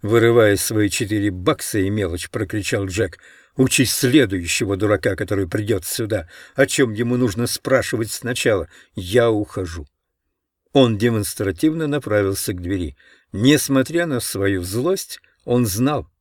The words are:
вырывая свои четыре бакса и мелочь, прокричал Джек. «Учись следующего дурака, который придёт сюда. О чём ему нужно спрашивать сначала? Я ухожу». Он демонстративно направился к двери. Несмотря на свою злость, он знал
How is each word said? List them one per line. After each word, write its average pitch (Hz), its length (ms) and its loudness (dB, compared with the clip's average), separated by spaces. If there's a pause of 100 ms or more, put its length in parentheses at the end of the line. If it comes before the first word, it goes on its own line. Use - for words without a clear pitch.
вырывая 113 540 6
свои 107 340 0
четыре 104 400 -2
бакса 92 480 -2
и 95 120 0
мелочь, 90 400 -4
прокричал 104 560 -4
Джек. 95 320 -4 (380)
«Учись - 380 2
следующего 101 840 2
дурака, 101 400 0
который 98 320 -2
придёт 104 360 -2
сюда. 101 440 -6 (260)
О 135 120 4
чём 127 260 0
ему 117 240 -2
нужно 120 300 0
спрашивать 123 680 -2
сначала? 113 560 -2 (260)
Я 113 360 2
ухожу». 92 560 -4 (840)
Он 120 260 4
демонстративно 117 880 -2
направился 104 640 -2
к 90 80 -8
двери. 87 360 -4 (360)
Несмотря 139 760 2
на 131 140 -2
свою 98 420 0
злость, 127 580 -4 (240)
он 123 200 2
знал 117 460 -2 (100)